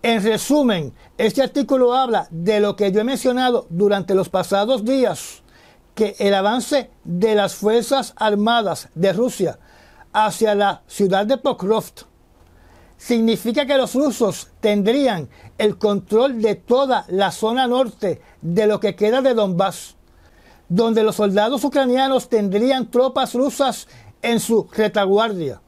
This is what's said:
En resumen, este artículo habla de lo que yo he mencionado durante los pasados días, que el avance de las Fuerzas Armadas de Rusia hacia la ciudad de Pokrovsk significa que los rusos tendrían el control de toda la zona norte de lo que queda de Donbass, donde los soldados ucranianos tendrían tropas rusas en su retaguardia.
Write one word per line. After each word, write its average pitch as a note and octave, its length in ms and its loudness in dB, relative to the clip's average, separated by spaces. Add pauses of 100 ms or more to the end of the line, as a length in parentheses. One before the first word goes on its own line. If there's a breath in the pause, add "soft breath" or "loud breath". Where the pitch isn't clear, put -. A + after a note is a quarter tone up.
En A3+ 220 0
resumen, A3 680 0 (240 soft breath)
este A3 240 0
artículo B3+ 520 2
habla A#3+ 380 0
de F3+ 280 0
lo G3+ 160 0
que G3+ 160 0
yo G#3 100 2
he - 20 -2
mencionado B3+ 680 0
durante G3 460 0
los F#3+ 140 2
pasados G3+ 560 0
días, B3 580 -2 (520 soft breath)
que G3+ 240 -2
el G3+ 140 2
avance A3+ 580 0 (120)
de F3+ 320 0
las G3 200 0
Fuerzas A#3 600 0
Armadas G#3 760 0
de F#3 200 0
Rusia G3 460 -2 (540 soft breath)
hacia G#3+ 420 2
la G3+ 320 0
ciudad G3 380 0
de B3+ 120 0
Pokrovsk A3 680 -4 (920 soft breath)
significa A3+ 680 0
que C#4 120 0
los B3 160 -2
rusos A#3+ 560 -2 (100)
tendrían G#3 720 0 (280 loud breath)
el G#3+ 200 0
control A3 640 0
de G#3 140 0
toda A#3+ 540 -2
la F#3 220 0
zona A#3+ 360 -2
norte A#3 540 -2 (200 soft breath)
de F3 240 0
lo G#3+ 140 2
que G3 160 -2
queda A3 260 2
de B3+ 120 2
Donbass, F#3+ 640 -2 (720 soft breath)
donde A3+ 340 2
los A3 120 0
soldados G#3 480 0
ucranianos C4 680 0
tendrían A3 640 0
tropas B3+ 420 0
rusas B3+ 540 -2 (340 loud breath)
en A#3 180 0
su A3 320 0
retaguardia. G3+ 960 0